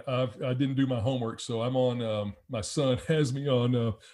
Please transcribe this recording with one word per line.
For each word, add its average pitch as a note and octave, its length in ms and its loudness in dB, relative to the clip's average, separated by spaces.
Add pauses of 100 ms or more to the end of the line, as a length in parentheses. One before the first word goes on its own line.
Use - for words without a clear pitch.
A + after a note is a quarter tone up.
I've, B2+ 360 -2
I B2+ 100 0
didn't C3+ 220 0
do C3+ 100 4
my B2+ 140 0
homework, A#2 400 -2
so A#2 240 -4
I'm B2+ 120 0
on, B2 280 2
um, G#2 320 -2 (160)
my A2+ 100 -4
son C3 420 0
<laughs> - 40 -18
has D3+ 260 2
me C#3 140 -4
on, B2 260 4
uh, A#2 180 2 (220)